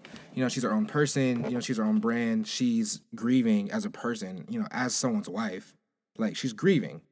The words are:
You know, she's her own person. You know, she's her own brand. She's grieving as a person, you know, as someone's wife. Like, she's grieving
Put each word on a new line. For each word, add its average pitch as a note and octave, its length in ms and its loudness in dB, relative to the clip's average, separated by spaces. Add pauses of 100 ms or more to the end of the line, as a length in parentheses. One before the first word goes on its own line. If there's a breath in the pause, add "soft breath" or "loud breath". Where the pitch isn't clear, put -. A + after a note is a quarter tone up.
(340 loud breath)
You B2+ 80 -2
know, B2 80 0
she's A#2+ 140 -4
her G#2+ 100 2
own G#2+ 140 2
person. C3+ 560 2
You A2+ 80 -2
know, A#2+ 80 -2
she's A#2 180 -4
her A2 60 2
own G#2+ 160 4
brand. A2+ 480 0
She's A2+ 540 0 (120)
grieving A2+ 580 4
as G#2+ 140 -2
a G#2 60 -6
person, F#2+ 580 -6
you A#2 100 -4
know, G#2 120 -2
as B2 240 -2
someone's G#2+ 340 0
wife. G2+ 460 -6 (420)
Like, G#2+ 180 -2
she's B2 180 -4
grieving G#2+ 480 2 (100)